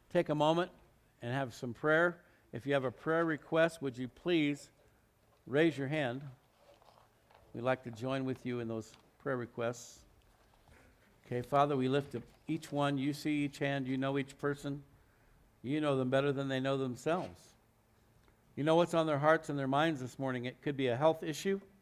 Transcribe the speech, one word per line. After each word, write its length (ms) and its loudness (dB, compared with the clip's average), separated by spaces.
take 160 2
a 80 0
moment 340 2
and 120 -6
have 200 -4
some 200 -8
prayer. 440 2
If 140 -10
you 80 0
have 100 2
a 80 -2
prayer 320 0
request, 580 0
would 160 -6
you 120 -8
please 600 0
raise 300 2
your 100 -4
hand? 340 -2
We'd 80 -10
like 220 -2
to 80 -10
join 340 -4
with 200 -6
you 140 -4
in 80 -6
those 240 -6
prayer 180 -4
requests. 600 -6
Okay, 160 -4
Father, 360 2
we 100 2
lift 280 0
up 80 -8
each 240 -6
one. 240 2
You 160 0
see 320 -2
each 140 -8
hand. 280 -2
You 100 -2
know 200 0
each 200 -6
person. 460 -4
You 180 -2
know 160 2
them 140 2
better 240 2
than 160 -4
they 100 0
know 160 0
themselves. 640 -2
You 80 -2
know 100 6
what's 200 4
on 120 4
their 120 2
hearts 280 6
and 100 -2
their 100 0
minds 340 2
this 180 -10
morning. 240 -2
It 180 -8
could 140 -2
be 120 0
a 100 2
health 260 4
issue 380 -4